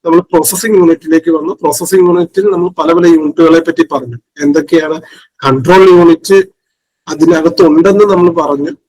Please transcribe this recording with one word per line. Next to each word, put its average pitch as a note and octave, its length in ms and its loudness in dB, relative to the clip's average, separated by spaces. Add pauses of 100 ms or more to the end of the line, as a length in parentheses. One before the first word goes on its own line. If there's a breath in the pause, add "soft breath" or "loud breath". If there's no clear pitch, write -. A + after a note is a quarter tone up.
നമ്മൾ E3+ 140 2 (120)
പ്രോസസിംഗ് F#3 480 -2
യൂണിറ്റിലേക്ക് E3 580 0
വന്നു. D#3+ 240 -6
പ്രോസസിംഗ് F3 460 -2
യൂണിറ്റിൽ F3+ 460 -2
നമ്മൾ F3+ 160 -4 (100)
പല E3 180 0
പല F3 80 0 (100)
യൂണിറ്റുകളെ D#3+ 520 0
പറ്റി D#3+ 240 -2
പറഞ്ഞു. B2 260 -8 (260)
എന്തൊക്കെയാണ്? D#3 560 -2 (460 soft breath)
കൺട്രോൾ C#3 380 2 (120)
യൂണിറ്റ് E3+ 420 2 (720)
അതിനകത്തുണ്ടെന്ന് E3 1040 2
നമ്മൾ F3+ 160 2 (120)
പറഞ്ഞു. D3 320 -6 (160)